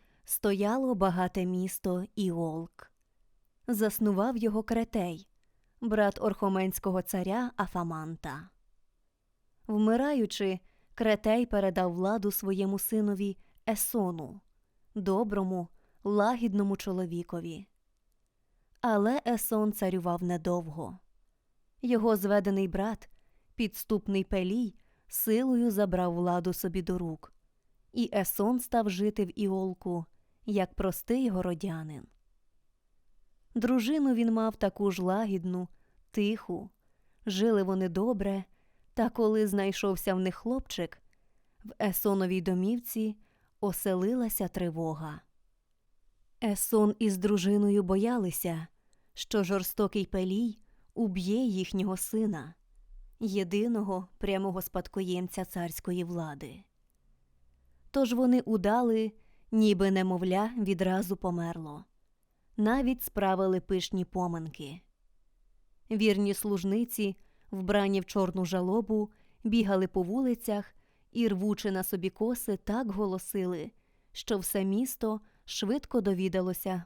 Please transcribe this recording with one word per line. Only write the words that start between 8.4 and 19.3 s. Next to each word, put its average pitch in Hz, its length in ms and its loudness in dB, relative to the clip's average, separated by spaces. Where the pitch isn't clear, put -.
Вмираючи, 214 920 2
Кретей 220 500 2
передав 190 480 2
владу 196 380 0
своєму 196 480 -2
синові 202 580 -2
Есону, 190 720 -2
доброму, 196 720 0
лагідному 208 760 2
чоловікові. 170 920 -6
Але 226 460 2
Есон 214 460 0